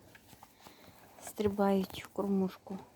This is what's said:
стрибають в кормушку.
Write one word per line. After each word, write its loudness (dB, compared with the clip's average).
стрибають 2
в -16
кормушку. -2